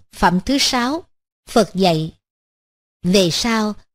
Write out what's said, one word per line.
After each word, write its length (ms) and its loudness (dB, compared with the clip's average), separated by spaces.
phẩm 340 0
thứ 140 0
sáu, 440 -2
Phật 240 2
dạy, 380 0
về 280 2
sau, 420 -2